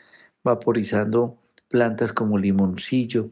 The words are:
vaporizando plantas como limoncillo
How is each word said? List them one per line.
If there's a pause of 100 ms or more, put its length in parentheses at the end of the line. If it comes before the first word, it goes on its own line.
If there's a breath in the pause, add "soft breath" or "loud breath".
(440 soft breath)
vaporizando (300)
plantas
como
limoncillo